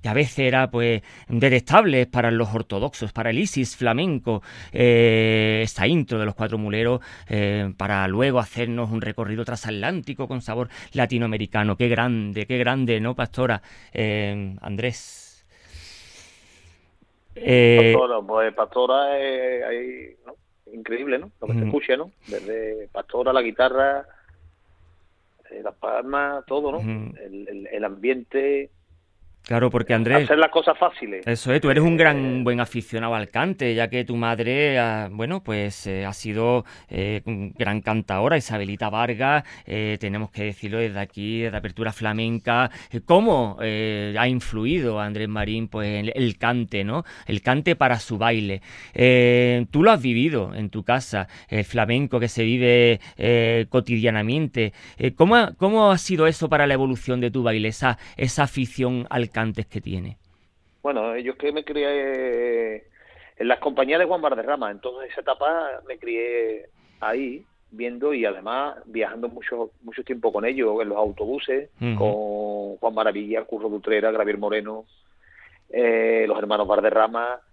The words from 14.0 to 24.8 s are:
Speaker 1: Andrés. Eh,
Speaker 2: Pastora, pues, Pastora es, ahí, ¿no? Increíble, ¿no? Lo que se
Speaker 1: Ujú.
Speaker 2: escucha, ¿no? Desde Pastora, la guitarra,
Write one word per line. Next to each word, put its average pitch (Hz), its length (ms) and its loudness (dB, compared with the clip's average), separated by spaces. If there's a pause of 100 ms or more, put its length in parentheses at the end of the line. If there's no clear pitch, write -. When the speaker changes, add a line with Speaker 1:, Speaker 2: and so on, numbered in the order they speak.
Speaker 1:
Andrés. - 840 -10 (1900)
Eh, 117 580 8
Speaker 2:
Pastora, 120 340 4
pues, 110 260 2
Pastora 131 680 2
es, 127 440 -2
ahí, 123 520 -8 (100)
¿no? 127 100 -20 (380)
Increíble, 123 460 -4
¿no? 196 120 -14 (100)
Lo 107 60 -10
que 117 60 -2
se 117 60 0
Speaker 1:
Ujú. 107 80 0
Speaker 2:
escucha, 131 300 0
¿no? 170 140 -8 (160)
Desde 107 640 -6
Pastora, 127 420 -2
la 131 80 4
guitarra, 131 640 0 (1500)